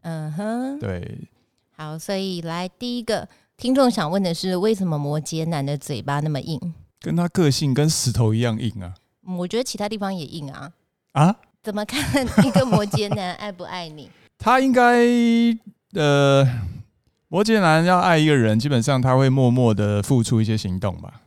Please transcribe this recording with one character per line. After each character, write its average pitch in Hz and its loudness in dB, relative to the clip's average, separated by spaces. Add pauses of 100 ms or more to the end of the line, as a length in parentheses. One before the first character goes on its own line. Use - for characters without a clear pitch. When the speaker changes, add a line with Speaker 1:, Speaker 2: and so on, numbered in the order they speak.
Speaker 1:
嗯 156 -8
哼。 233 -6
嗯 - -12
哼。 - -12
Speaker 2:
对。 - -10 (480)
Speaker 1:
好， 156 -12
所 196 -8
以 190 -6
来， 170 -8 (100)
第 240 -8
一 240 -10
个 220 -4 (300)
听 254 -2
众 262 4
想 165 -2
问 196 0
的 180 -2
是， 185 -4
为 214 0
什 190 -4
么 156 -2
摩 147 -4
羯 160 -6
男 160 -4
的 143 -4
嘴 139 -8
巴 143 -4
那 151 -4
么 143 -4
硬？ 165 -8 (260)
Speaker 2:
跟 151 -4
他 175 0
个 170 2
性 139 0
跟 147 2
石 151 -2
头 110 2
一 110 0
样 117 -2
硬 110 -6
啊。 90 -12 (320)
Speaker 1:
嗯， 185 -8
我 180 -6
觉 202 -4
得 262 -2
其 - -10
他 208 -6
地 214 -8
方 196 -6
也 170 -8
硬 143 -12
啊。 139 -16 (400)
Speaker 2:
啊？ 160 4 (260)
Speaker 1:
怎 208 -8
么 208 -6
看 269 -4 (200)
一 269 0
个 269 2
摩 208 0
羯 208 -4
男 185 -6
爱 208 -12
不 180 -14
爱 175 -12
你？ 151 -20 (160)
Speaker 2:
<laughs> - -20
他 247 4
应 262 2
该， 240 6 (880)
呃， 143 4 (840)
摩 190 0
羯 220 4
男 160 4
要 180 4
爱 180 4
一 156 4
个 151 4
人， 110 4
基 120 -2
本 127 2
上 131 2
他 131 2
会 135 4
默 131 4
默 120 4
地 104 0
付 117 2
出 113 2
一 110 2
些 110 -2
行 92 -4
动 92 -6
吧。 85 -18